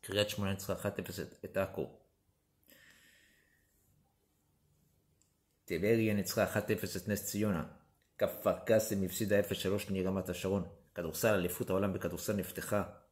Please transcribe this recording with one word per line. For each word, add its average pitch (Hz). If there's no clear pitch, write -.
קריית 104
שמונה 98
ניצחה 98
אחת 101
אפס 90
את, -
את -
עכו. 92
טבריה 107
ניצחה 101
אחת -
אפס 101
את 92
נס 101
ציונה. 101
כפר 95
קאסם 107
הפסידה 101
אפס 98
שלוש 98
לרמת 95
השרון. 92
כדורסל, 87
אליפות 90
העולם 95
בכדורסל 87
נפתחה 101